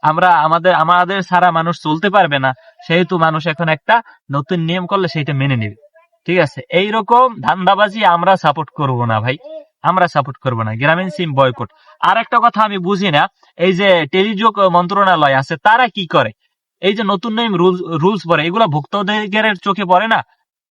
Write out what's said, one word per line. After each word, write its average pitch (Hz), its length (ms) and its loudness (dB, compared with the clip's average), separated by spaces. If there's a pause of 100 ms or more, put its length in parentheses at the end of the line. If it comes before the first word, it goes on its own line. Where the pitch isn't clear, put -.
আমরা, 160 260 2
আমাদের, 165 460 2
আমাদের 175 480 2
ছাড়া 180 300 2
মানুষ 165 300 -2
চলতে 160 280 -2
পারবে 165 300 2
না, 131 140 0 (340)
সেহেতু 180 300 0
মানুষ 160 300 0
এখন 170 220 -4
একটা 190 320 0 (300)
নতুন 147 280 -2
নিয়ম 175 260 -4
করলে 185 220 -2
সেইটা 151 260 -4
মেনে 135 240 0
নেবে, 104 180 -6 (500)
ঠিক 180 140 0
আছে? - 300 -2
এইরকম 220 720 0
ধান্দাবাজি 190 640 0
আমরা 175 300 4
সাপোর্ট 156 340 -2
করব 127 360 -4
না 110 160 -2
ভাই। 127 160 -4 (460)
আমরা 180 240 2
সাপোর্ট 143 320 -4
করব 120 220 -4
না, 110 140 -4
গ্রামীণ 160 340 0
সিম 175 260 -6
বয়কট। 127 340 0 (320)
আর 180 160 2
একটা 226 220 -2
কথা 226 240 2
আমি 208 140 -2
বুঝি 190 340 -2
না, 147 100 4 (360)
এই 185 160 2
যে 196 160 2 (220)
টেলিযোগ 208 420 0 (220)
মন্ত্রণালয় 175 600 2
আছে, 135 220 -2
তারা 240 300 4
কি 196 200 -6
করে? 127 240 0 (500)
এই 190 140 0
যে 220 80 -4
নতুন 202 300 -2
নিয়ম 226 220 -2
রুলস, 180 240 2 (200)
রুলস 185 280 0
পরে, 165 180 2
এগুলা 208 220 0
ভোক্তাদের 208 880 -2 (100)
চোখে 202 200 -2
পড়ে 180 220 2
না? 220 120 0 (520)